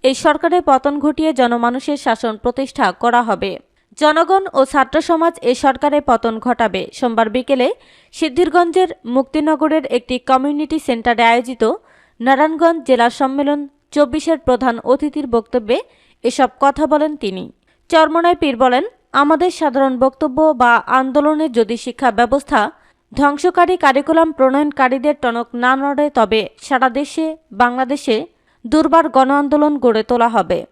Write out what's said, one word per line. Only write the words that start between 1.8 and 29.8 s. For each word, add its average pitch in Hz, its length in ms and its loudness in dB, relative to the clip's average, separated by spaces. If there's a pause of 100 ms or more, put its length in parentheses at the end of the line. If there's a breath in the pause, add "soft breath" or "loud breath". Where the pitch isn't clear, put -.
শাসন 226 400 -4
প্রতিষ্ঠা 247 560 -2
করা 240 300 0
হবে। 220 360 -4 (380)
জনগণ 330 560 2
ও 269 120 2
ছাত্র 277 360 0
সমাজ 339 420 0
এ 247 120 0
সরকারের 285 480 0
পতন 226 360 -2
ঘটাবে। 220 540 -4
সোমবার 233 380 -2
বিকেলে 254 440 0 (380 soft breath)
সিদ্ধিরগঞ্জের 339 760 0 (160)
মুক্তিনগরের 302 840 -2
একটি 247 320 -4
কমিউনিটি 294 600 -2
সেন্টারে 233 460 -2
আয়োজিত 233 480 0 (480 soft breath)
নারায়ণগঞ্জ 302 680 2
জেলা 233 240 2
সম্মেলন 285 580 -4 (220)
চব্বিশের 294 480 0
প্রধান 240 460 -2
অতিথির 277 420 -2
বক্তব্যে 233 540 -2 (420 soft breath)
এসব 240 260 0 (120)
কথা 277 260 0
বলেন 302 300 0
তিনি। - 360 -10 (360)
চরমোনাই 330 460 2
পীর 294 220 -2
বলেন, 254 280 2 (280)
"আমাদের 294 380 2
সাধারণ 269 480 0
বক্তব্য 277 580 0
বা 240 200 4
আন্দোলনে 285 720 0
যদি 226 280 -2
শিক্ষা 247 340 -4
ব্যবস্থা 240 600 0 (440 soft breath)
ধ্বংসকারী 349 640 2
কারিকুলাম 320 560 2
প্রণয়নকারীদের 269 920 0
টনক 233 320 -2
না 247 220 0
নড়ে, 285 340 -2
তবে 220 380 0 (140)
সারা 262 280 0
দেশে, 311 460 -4 (160)
বাংলাদেশে 247 760 -2 (400)
দুর্বার 311 420 2
গণ 262 220 2
আন্দোলন 294 480 2
গড়ে 226 240 2